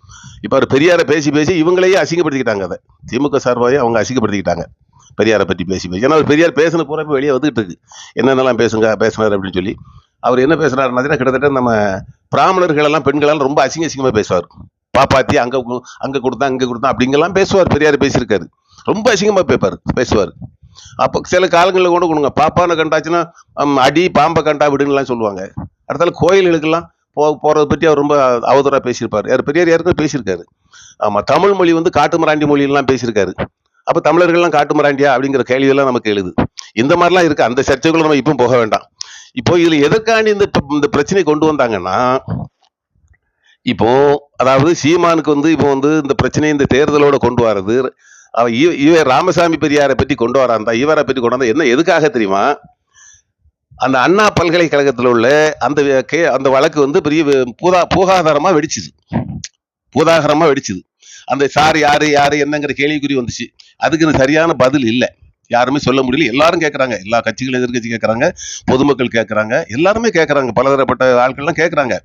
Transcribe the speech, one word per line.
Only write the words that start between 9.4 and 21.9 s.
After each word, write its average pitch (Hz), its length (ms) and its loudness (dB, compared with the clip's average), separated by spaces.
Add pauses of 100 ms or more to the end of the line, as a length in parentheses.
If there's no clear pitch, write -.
சொல்லி. 92 220 -4 (440)
அவர் 123 200 0
என்ன 143 160 2
பேசுறாருன்னா, 131 520 -2
கிட்டத்தட்ட 131 420 0
நம்ம 110 520 0 (280)
பிராமணர்கள் 160 540 0
எல்லாம், 151 180 0
பெண்கள் 143 280 0
எல்லாம் 151 160 0
ரொம்ப 147 200 0
அசிங்க 156 220 -4
அசிங்கமா 131 240 -2
பேசுவார். 98 360 -2 (500)
"பாப்பாத்தி 131 380 2
அங்க 123 220 -2
கு-, 120 220 -6 (180)
அங்க 135 220 -8
கொடுத்தா, 123 300 -4
இங்க 131 160 -4
கொடுத்தா" 120 260 -2
அப்படிங்கெல்லாம் 139 420 0
பேசுவார். 190 340 2
பெரியார் 147 300 2
பேசியிருக்காரு, 113 480 -2 (380)
ரொம்ப 214 300 0
அசிங்கமா 202 320 0
பேப்பாரு, 107 320 -2 (180)
பேசுவார். 107 360 -2 (640)
அப்போ 131 280 -2
சில 180 240 0
காலங்களில் 180 400 2
கூட 180 180 2